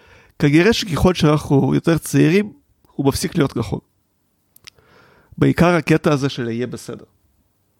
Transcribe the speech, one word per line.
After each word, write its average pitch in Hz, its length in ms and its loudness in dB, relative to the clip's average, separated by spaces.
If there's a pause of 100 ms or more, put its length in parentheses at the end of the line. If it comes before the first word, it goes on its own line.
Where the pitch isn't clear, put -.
(400)
כנראה 160 340 4
שככל 180 400 0
שאנחנו 147 600 0
יותר 156 220 0
צעירים, 156 560 0 (460)
הוא 139 60 -2
מפסיק 139 300 -2
להיות 143 220 0
נכון. 113 220 -6 (1600)
בעיקר 160 380 2
הקטע 156 380 0
הזה 139 160 -2
של 123 200 -8
יהיה 117 180 -6
בסדר. 113 380 -16 (720)